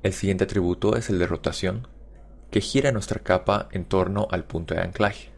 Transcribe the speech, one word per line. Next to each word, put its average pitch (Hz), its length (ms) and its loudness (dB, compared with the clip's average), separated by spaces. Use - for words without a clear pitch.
El 98 100 0
siguiente 98 320 2
atributo 92 500 2
es 117 160 -2
el 95 80 2
de 85 80 2
rotación, 95 640 -4
que 104 80 4
gira 135 320 2
nuestra - 280 -4
capa 101 520 2
en 92 140 -2
torno 95 440 2
al 92 140 -2
punto 82 300 -4
de 87 80 0
anclaje. 101 560 -2